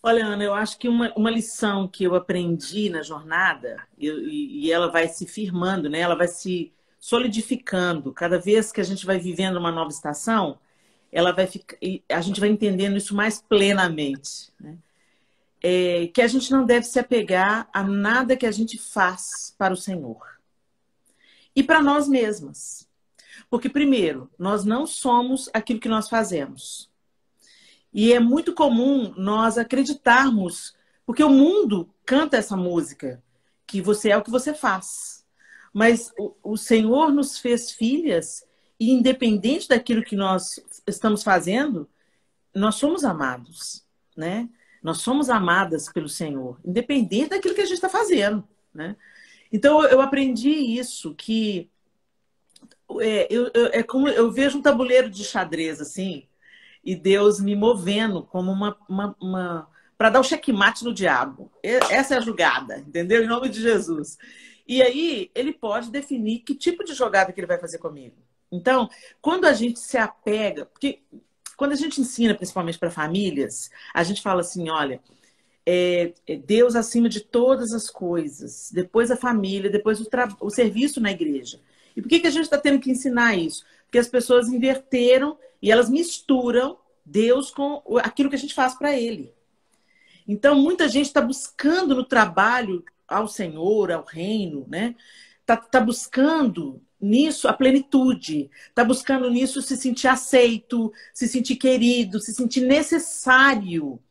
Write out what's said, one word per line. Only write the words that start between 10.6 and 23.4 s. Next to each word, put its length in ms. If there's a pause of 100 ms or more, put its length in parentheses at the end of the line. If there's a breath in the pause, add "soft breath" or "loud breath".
ela 220
vai 140
fic-, 360
e 260
a 120
gente 180
vai 100
entendendo 480
isso 180
mais 260
plenamente, 1200
né? 160 (840)
É 480
que 140
a 60
gente 240
não 120
deve 220
se 140
apegar 720
a 100
nada 540
que 100
a 60
gente 260
faz 800
para 160
o 20
Senhor. 640 (1160 soft breath)
E 80
para 200
nós 260
mesmas. 800 (640 loud breath)